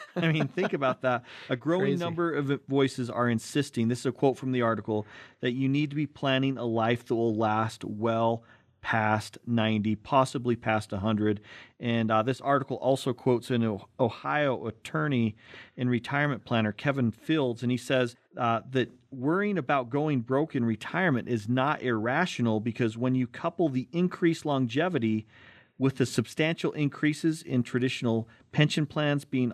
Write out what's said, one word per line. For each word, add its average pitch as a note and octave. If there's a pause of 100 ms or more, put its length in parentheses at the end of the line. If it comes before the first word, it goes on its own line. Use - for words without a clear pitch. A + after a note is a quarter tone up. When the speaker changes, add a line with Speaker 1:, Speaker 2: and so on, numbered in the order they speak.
(140)
Speaker 1:
I E3
mean, C#3+
think -
about C3+
that. B2+ (240)
A C3+
growing D#3+
Speaker 2:
Crazy. F#3
Speaker 1:
number E3+
of C#3+
voices C3+
are A#2+
insisting, A#2+
this B2
is -
a B2+
quote C3+
from C3
the B2+
article, G#2+ (340)
that B2+
you C3+
need C#3+
to C#3+
be D3+
planning C3+
a A2+
life A#2
that -
will A#2
last A2
well A2+ (400)
past G#2+
ninety, A2
possibly B2+
past A2
a G2
hundred. G#2+ (380)
And, A#2
uh, A2
this B2+
article C3+
also C3
quotes A#2+
an A#2+
O-, G#2+ (120)
Ohio C3+
attorney B2 (400)
and B2
retirement C3+
planner, A2
Kevin C3
Fields, C3
and B2
he B2
says, B2 (200)
uh, A#2 (100)
that B2+ (220)
worrying F3
about C3+
going C#3+
broke C3+
in B2
retirement B2+
is A2
not C3
irrational, A#2+
because A2+
when B2+
you B2+
couple E3+
the B2+
increased E3+
longevity C3 (520)
with C3
the C3
substantial D#3
increases D3+
in B2+
traditional A#2+ (240)
pension D3+
plans D3
being B2+